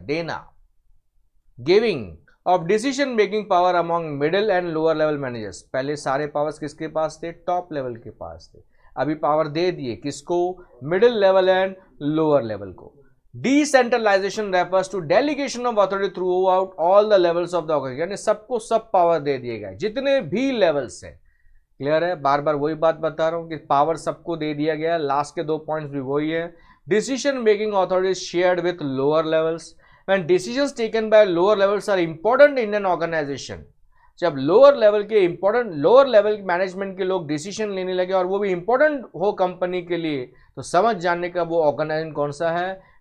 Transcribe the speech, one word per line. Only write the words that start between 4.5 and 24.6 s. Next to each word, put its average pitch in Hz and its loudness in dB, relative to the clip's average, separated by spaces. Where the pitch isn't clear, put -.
and 175 0
lower 160 2
level 151 0
managers। 113 -8
पहले 139 -4
सारे 147 -4
पावर्स 147 -4
किसके 156 -10
पास 156 -4
थे? 170 -8
टॉप 180 -6
लेवल 127 -6
के 117 -18
पास 82 -16
थे। 78 -20
अभी 139 -2
पावर 156 0
दे 170 -2
दिए 135 -8
किसको? 160 -6
मिडिल 208 2
लेवल 190 4
and 190 0
लोअर 151 2
लेवल 101 -8
को। - -20
Decentralization 220 2
refers 180 0
to 190 -6
delegation 247 0
of 220 2
authority 196 -2
throughout 185 0
all 202 6
the 202 6
levels 170 0
of 165 -2
the 156 -2
organization, 131 -4
यानी 185 -6
सबको - -4
सब 226 -4
पावर 170 4
दे 143 -2
दिए 120 -8
गए 95 -12
जितने 262 -2
भी 233 -2
लेवल्स 151 -2
हैं। 85 -20
क्लियर 156 0
है? 175 -2
बार 139 0
बार 151 0
वही 147 -2
बात 160 0
बता 160 -2
रहा 170 -4
हूँ 165 -12
कि 160 -8
पावर 147 2
सबको 165 -8
दे 151 -4
दिया 151 -2